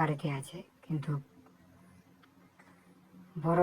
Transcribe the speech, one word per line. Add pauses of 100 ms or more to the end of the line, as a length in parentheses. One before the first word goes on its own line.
বাড়িতে (120)
আছে, (260)
কিন্তু (2250)
বড়